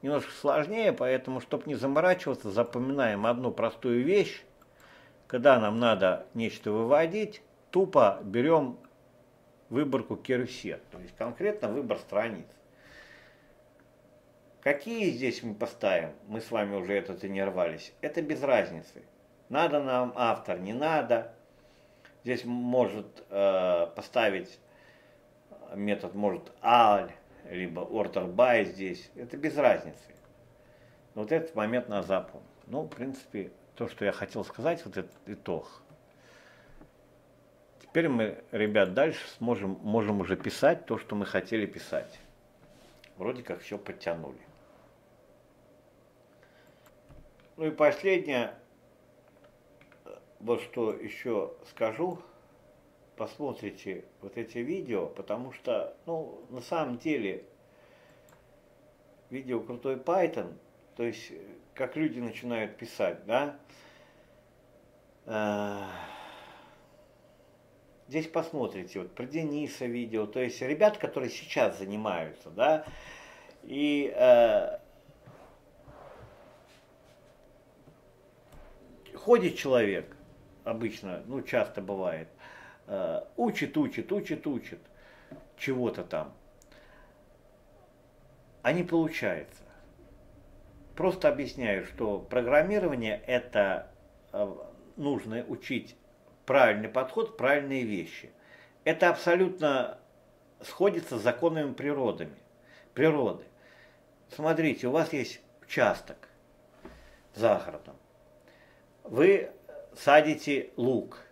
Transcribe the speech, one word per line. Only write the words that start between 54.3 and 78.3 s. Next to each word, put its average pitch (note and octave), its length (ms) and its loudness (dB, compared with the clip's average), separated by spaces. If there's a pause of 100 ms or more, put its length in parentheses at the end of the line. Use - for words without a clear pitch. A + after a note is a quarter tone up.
эти A#2 200 -10
видео, B2 480 -4
потому A2+ 460 -8
что, - 420 -4 (120)
ну, D#3+ 420 -8
на B2 140 -12
самом C#3+ 340 -4
деле, A#2 480 -4 (1800)
видео B2+ 320 -4
«Крутой B2 360 -6
Python», B2+ 580 -2 (420)
то A#2+ 80 -4
есть, - 260 -6
э, D#2 80 -16 (360)
как B2+ 200 -6
люди D3+ 260 -2
начинают A#2 580 -6
писать, F#2+ 480 -4
да, C3+ 300 0 (1700)
э, G#2 520 -2 (2250)
здесь D#3+ 200 -2
посмотрите, A2 720 -6
вот F2+ 140 -12
про C3 120 -10
Дениса D3 580 -6
видео, A2+ 420 -4
то A#2 140 -6
есть B2 220 -4
ребят, D#3 340 2
которые C#3 340 -6
сейчас G#2 480 -2
занимаются, F#2+ 720 -6
да, C#3+ 340 2 (800)
и, C#3+ 540 -2
э, A#2 640 8 (4000)